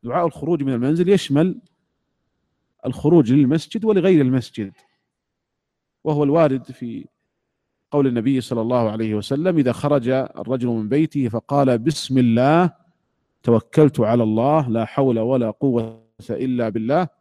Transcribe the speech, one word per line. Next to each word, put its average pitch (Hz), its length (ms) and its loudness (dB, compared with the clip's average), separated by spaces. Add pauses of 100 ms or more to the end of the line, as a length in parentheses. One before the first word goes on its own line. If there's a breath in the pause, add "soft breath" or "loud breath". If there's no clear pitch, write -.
دعاء 143 220 -2
الخروج 156 380 -4
من 135 100 -2
المنزل 156 360 0
يشمل 175 520 0 (1200)
الخروج 143 480 2
للمسجد 151 520 0
ولغير 190 360 2
المسجد، 120 520 -4 (1300)
وهو 147 200 0
الوارد 139 480 0
في 117 340 -14 (880)
قول 143 160 2
النبي 123 340 0
صلى 117 200 -6
الله 117 300 0
عليه 110 240 -4
وسلم: 151 420 -2
"إذا 123 140 2
خرج 139 380 0
الرجل 127 580 -4
من 110 220 -4
بيته 139 400 0
فقال: 135 480 0
'بسم 135 400 -2
الله 127 560 4 (720)
توكلت 135 560 2
على 117 240 2
الله 127 460 0
لا 110 160 -2
حول 131 340 -2
ولا 117 320 -2
قوة 113 520 -4 (260)
إلا 120 400 -4
بالله' 127 380 -2 (140)